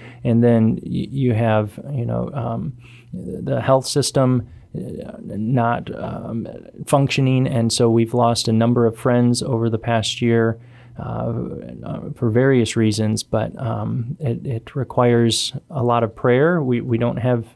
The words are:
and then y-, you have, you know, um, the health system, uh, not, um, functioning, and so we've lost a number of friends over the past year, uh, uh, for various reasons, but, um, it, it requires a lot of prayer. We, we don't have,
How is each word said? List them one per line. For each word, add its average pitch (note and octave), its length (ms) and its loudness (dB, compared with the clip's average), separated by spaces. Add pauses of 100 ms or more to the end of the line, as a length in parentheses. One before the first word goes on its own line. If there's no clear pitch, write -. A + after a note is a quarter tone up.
(220)
and A#2 220 4
then A2+ 380 4
y-, - 280 -6
you B2+ 220 0
have, G#2+ 480 0 (120)
you B2 120 -4
know, A#2 300 -4
um, A#2+ 400 -6 (400)
the - 460 -6
health C3 260 2
system, B2+ 600 2 (280)
uh, - 380 -10 (100)
not, A#2 720 -2
um, - 520 -8 (400)
functioning, C3+ 600 2
and A#2 260 0
so A#2+ 180 4
we've A2+ 240 4
lost A#2 340 2
a A2+ 40 4
number A#2 340 4
of A2+ 120 0
friends A#2+ 440 2
over A#2 260 0
the A2+ 100 -2
past A2+ 440 -2
year, A2+ 360 2 (440)
uh, A#2 300 -6 (520)
uh, - 160 -10 (140)
for A#2 160 0
various B2 460 4
reasons, A2 480 2
but, A2+ 340 -2
um, A2+ 640 -4
it, A#2+ 260 -4
it A#2 300 -8
requires A#2+ 760 2 (180)
a C#3 120 -4
lot A#2+ 220 2
of A2 100 -4
prayer. D3 480 2
We, B2+ 180 0
we A#2 180 -2
don't A#2+ 200 0
have, A#2+ 260 0 (100)